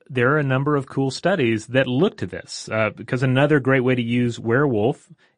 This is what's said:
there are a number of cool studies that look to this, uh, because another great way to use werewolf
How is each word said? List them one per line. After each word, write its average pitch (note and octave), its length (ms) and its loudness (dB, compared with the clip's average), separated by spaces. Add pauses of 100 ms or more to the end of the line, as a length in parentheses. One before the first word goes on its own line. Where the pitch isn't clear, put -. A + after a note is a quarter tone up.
(100)
there C3 240 2
are D#3 40 2
a D3 60 0
number C#3 320 0
of C3 100 -4
cool C3+ 240 -4
studies C3 580 -2
that B2+ 180 2
look B2+ 320 0
to G2+ 80 -6
this, - 420 -12
uh, A2 260 0
because B2 280 -6
another C#3 380 2
great C3 200 2
way B2 140 2
to B2 80 0
use A#2+ 360 0
werewolf A#2 680 0 (300)